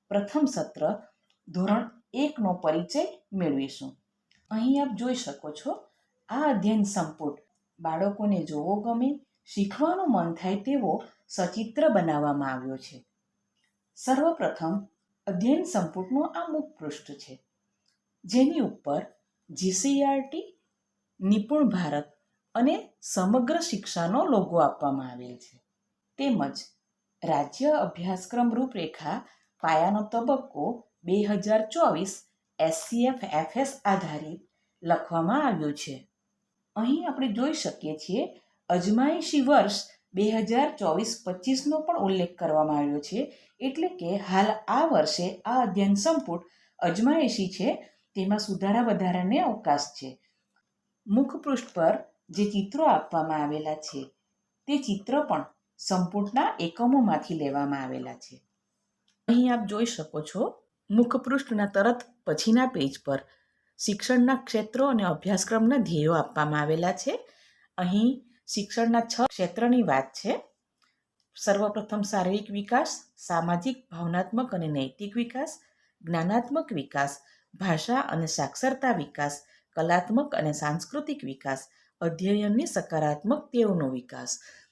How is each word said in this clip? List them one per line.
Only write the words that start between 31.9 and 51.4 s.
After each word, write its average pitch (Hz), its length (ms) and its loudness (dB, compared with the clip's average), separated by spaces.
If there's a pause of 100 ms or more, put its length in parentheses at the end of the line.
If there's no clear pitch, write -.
એસ 160 240 2
સી 240 240 0
એફ 254 260 -2
એફ 156 240 -2
એસ 269 260 -2
આધારિત 160 580 -2 (420)
લખવામાં 170 640 0
આવ્યું 156 320 -2
છે. 139 200 -12 (800)
અહીં 262 280 0
આપણે 269 260 -2
જોઈ 262 320 -2
શકીએ 156 340 -6
છીએ, 202 280 -2 (460)
અજમાયશી 262 720 2
વર્ષ 240 360 6 (300)
બે 190 220 0
હજાર 226 440 2
ચોવીસ 190 440 0
પચીસનો 262 640 -2
પણ 320 220 0
ઉલ્લેખ 185 320 0
કરવામાં 156 440 2
આવ્યો 147 240 0
છે, 208 160 -6 (400)
એટલે 311 300 -2
કે 170 200 -6 (120)
હાલ 190 260 2 (200)
આ 254 180 4
વર્ષે 180 400 2 (180)
આ 233 160 0
અધ્યયન 202 360 2
સંપુટ 202 460 0 (360)
અજમાયશી 208 720 2
છે, 202 180 -2 (420)
તેમાં 202 300 0
સુધારા 202 480 0
વધારાને 185 520 2
અવકાશ 185 520 0
છે. 131 160 -14 (960)
મુખપૃષ્ઠ 254 680 0